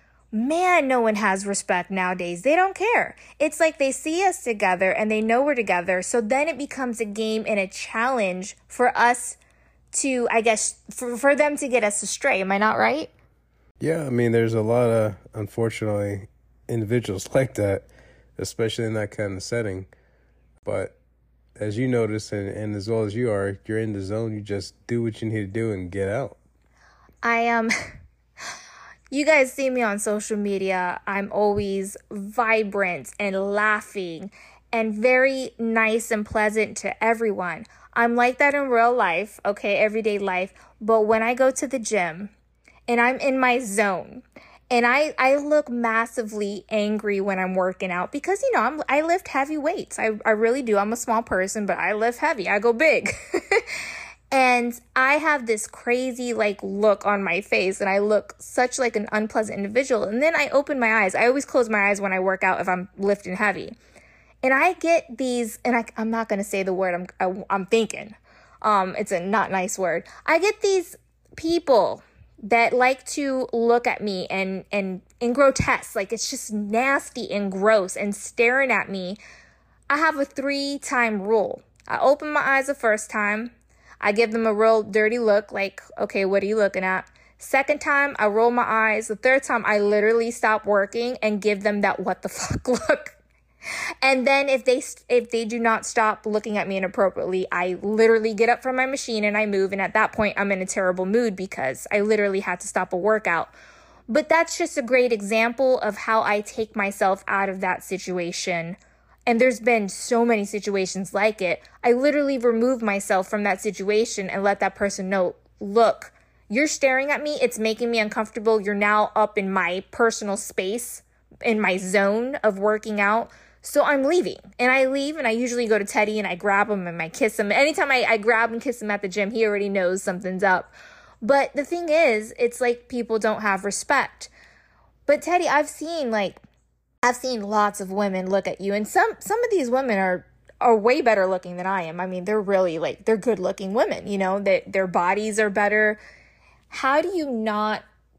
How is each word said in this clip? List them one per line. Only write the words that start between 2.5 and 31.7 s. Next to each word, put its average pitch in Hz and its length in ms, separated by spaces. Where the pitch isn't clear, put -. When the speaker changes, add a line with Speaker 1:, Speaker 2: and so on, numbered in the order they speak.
Speaker 1:
don't 381 200
care. 392 420
It's 302 220
like 320 180
they 269 140
see 330 320
us 370 200
together 190 480
and 214 180
they 214 100
know 226 220
we're 285 120
together. 185 480
So 233 180
then 254 280
it 294 100
becomes 254 420
a 226 40
game 220 420
and 214 120
a 190 80
challenge 208 880
for - 300
us 240 400
to, 254 380
I 226 120
guess, 214 340
for, 240 260
for 277 180
them 294 220
to 285 120
get 240 140
us 208 200
astray. 208 380
Am 190 120
I 196 60
not 214 200
right? 233 320
Speaker 2:
Yeah, 156 260
I 131 40
mean, 120 220
there's 113 220
a 110 80
lot 117 280
of, 107 240
unfortunately, 104 960
individuals 113 600
<laughs> - 40
like 135 200
that, 101 300
especially 113 480
in 110 100
that 107 160
kind 98 260
of 95 60
setting. 98 440
But 98 320
as 107 200
you 131 100
notice, 110 440
and, 101 160
and 104 280
as 101 120
well 113 160
as 101 100
you 120 160
are, 98 360
you're 110 120
in 110 140
the 98 100
zone. 107 320
You 107 60
just 104 340
do 120 160
what 113 200
you 110 60
need 107 120
to 101 60
do 113 260
and 90 180
get 98 180
out. 117 280
Speaker 1:
I, 233 260
um, 233 260
<laughs> - 1400
you 285 140
guys 277 280
see 269 180
me 254 120
on 208 160
social 214 380
media. 190 720
I'm 202 260
always 202 640